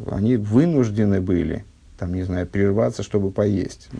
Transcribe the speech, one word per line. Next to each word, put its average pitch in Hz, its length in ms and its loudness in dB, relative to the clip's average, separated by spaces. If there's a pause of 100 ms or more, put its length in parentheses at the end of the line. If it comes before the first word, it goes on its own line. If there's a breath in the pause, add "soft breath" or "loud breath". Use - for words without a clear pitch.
(100)
они 110 260 0
вынуждены 107 840 2
были, 85 440 -2 (340)
там, 90 160 -6
не 92 100 -4
знаю, 90 240 -4
прерваться, 101 560 0
чтобы 98 260 -2
поесть. 104 580 -2 (120)